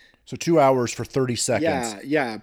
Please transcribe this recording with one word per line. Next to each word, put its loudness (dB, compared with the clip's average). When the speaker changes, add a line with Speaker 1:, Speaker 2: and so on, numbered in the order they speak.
Speaker 1:
So -14
two 2
hours 4
for -8
thirty -2
seconds. -2
Speaker 2:
Yeah, -2
yeah. -2